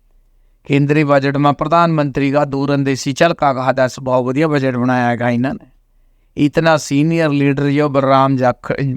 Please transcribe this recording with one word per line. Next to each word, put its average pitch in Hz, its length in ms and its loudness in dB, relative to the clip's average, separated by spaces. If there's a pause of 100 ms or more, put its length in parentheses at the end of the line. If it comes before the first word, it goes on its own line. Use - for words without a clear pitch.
(640)
ਕੇਂਦਰੀ 147 400 2
ਬਜਟ 143 340 0
ਮਾ 143 140 2
ਪ੍ਰਧਾਨ 165 400 0
ਮੰਤਰੀ 143 400 -2
ਦਾ 147 140 0
ਦੂਰਅੰਦੇਸ਼ੀ 139 680 -2
ਝਲਕਾ 151 400 0
ਕਹਾ 131 180 -2
ਦੱਸ, 131 280 -2
ਬਹੁਤ 127 260 0
ਵਧੀਆ 135 220 0
ਬਜਟ 135 280 0
ਬਣਾਇਆ 123 340 0
ਹੈਗਾ 120 200 -2
ਇਹਨਾਂ 123 240 -2
ਨੇ। - 180 -16 (680)
ਇਤਨਾ 160 400 2
ਸੀਨੀਅਰ 156 520 0
ਲੀਡਰ 143 400 0
ਜੋ 147 200 0
ਬਲਰਾਮ 135 460 2
ਜਾਖੜ, 123 400 -2 (220)